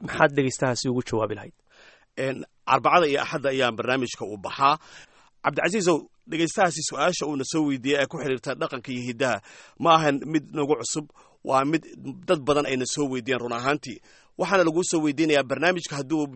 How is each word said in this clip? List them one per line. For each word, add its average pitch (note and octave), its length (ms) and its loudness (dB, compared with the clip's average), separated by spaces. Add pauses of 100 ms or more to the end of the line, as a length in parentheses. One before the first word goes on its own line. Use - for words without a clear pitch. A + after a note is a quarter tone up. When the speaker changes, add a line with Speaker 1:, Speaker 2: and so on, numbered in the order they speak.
Speaker 1:
Maxaad D#3 320 2
dhegeystahaasi C3 560 0
ugu B2 160 0
jawaabi A2 280 -2
lahayd? - 200 -16 (640)
Speaker 2:
Een, C3+ 240 -4 (240)
Arbacada C3+ 400 4
iyo C#3 160 2
Axadda C#3+ 280 -2
ayaa C3 200 2
barnaamijka A#2 560 -2
u G#2 100 -8
baxaa. C#3 420 2 (680)
Cabdicasiisow, E3 540 2 (320)
dhegeystahaasi D#3+ 560 0
su'aasha D#3 400 0
uuna D3 180 -4
soo D#3 220 0
weydiiyey C#3 360 0
ee C3 40 0
ku E3 120 -8
xiriirta C3 360 -4
dhaqanka C3+ 380 -6
iyo B2 100 -6
hidaha A#2+ 380 -2 (420)
ma E3 140 4
ahan D3 280 2
mid D3+ 200 -2 (100)
nagu D3 240 0
cusub, D3 280 -6 (380)
waa C3+ 200 2
mid D#3 180 0 (440)
dad F3 200 2
badan D3 200 2
ayna C3 200 -2
soo D3 240 -2
weydiiyeen B2+ 320 -2
run A#2+ 100 -4
ahaantii. B2 460 -4 (400)
Waxaana F#3 260 4
lagu D#3+ 200 2
soo E3+ 180 0
weydiinayaa D3 400 2
barnaamijka C#3+ 540 -2
hadduu C#3+ 400 -2